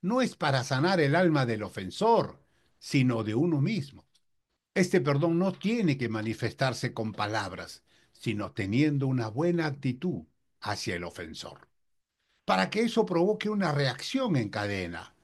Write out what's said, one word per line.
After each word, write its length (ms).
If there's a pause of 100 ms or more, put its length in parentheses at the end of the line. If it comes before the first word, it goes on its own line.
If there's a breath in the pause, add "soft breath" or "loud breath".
No 220
es 140
para 260
sanar 380
el 140
alma 300
del 200
ofensor, 760 (380)
sino 460
de 100
uno 260
mismo. 460 (680)
Este 280
perdón 380
no 140
tiene 460
que 100
manifestarse 840
con 180
palabras, 680 (300 soft breath)
sino 400
teniendo 560
una 200
buena 380
actitud 560 (380)
hacia 340
el 100
ofensor, 640 (760)
para 260
que 120
eso 220
provoque 460
una 220
reacción 640
en 120
cadena. 760